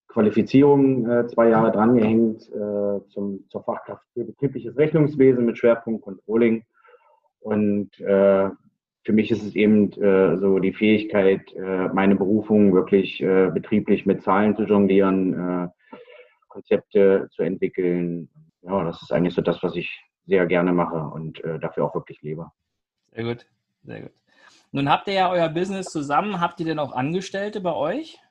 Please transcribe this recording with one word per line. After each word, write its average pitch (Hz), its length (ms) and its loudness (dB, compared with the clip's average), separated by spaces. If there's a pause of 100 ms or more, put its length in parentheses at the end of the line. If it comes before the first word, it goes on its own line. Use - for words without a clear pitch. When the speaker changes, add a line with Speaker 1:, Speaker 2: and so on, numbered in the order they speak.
Speaker 1:
Qualifizierung, 139 1000 2
äh, 120 200 0
zwei 117 220 2
Jahre 113 220 4
drangehängt, 113 800 2
äh, 101 600 -4
zum, 101 380 -10
zur - 160 -12
Fachkraft - 400 -10 (100)
für 117 120 -8
betriebliches 127 500 -8
Rechnungswesen 135 720 2
mit 113 140 -2
Schwerpunkt 117 420 0
Controlling. 110 640 -2 (760)
Und, 104 600 -2
äh, 98 480 2 (560)
für 107 80 -2
mich 107 180 2
ist 107 120 -2
es 101 120 -10
eben, 104 380 4
äh, 95 440 2
so 95 220 2
die 95 140 -2
Fähigkeit, 104 800 0
äh, 92 340 -4
meine 98 280 2
Berufung 104 580 2
wirklich, 92 480 0
äh, 95 320 2
betrieblich 101 520 -2
mit 95 160 0
Zahlen 101 360 0
zu 110 60 -2
jonglieren, 95 1000 2
äh, 87 40 -6 (840)
Konzepte 98 840 0
zu - 120 -6
entwickeln. 87 840 -4 (340)
Ja, 92 200 -4
das 82 180 -8
ist - 120 -10
eigentlich 87 200 0
so - 80 -2
das, 85 220 -2
was 87 140 -6
ich - 260 -12 (220)
sehr 90 200 2
gerne 87 280 0
mache 85 240 -2
und, 78 480 -12
äh, 80 120 -8
dafür 76 280 -6
auch - 100 -6
wirklich - 260 -12
lebe. 78 300 -12 (600)
Speaker 2:
Sehr 113 100 -8
gut, 120 240 -8 (360)
sehr 107 180 -16
gut. - 100 -20 (600)
Nun 139 180 -2
habt 175 180 -2
ihr 196 60 -4
ja 185 180 0
euer 170 160 0
Business 185 400 -6
zusammen. 170 540 -4
Habt - 180 -4
ihr 165 60 -8
denn 160 140 -4
auch 135 120 -6
Angestellte 196 720 -6
bei 175 120 -4
euch? 180 460 -6 (120)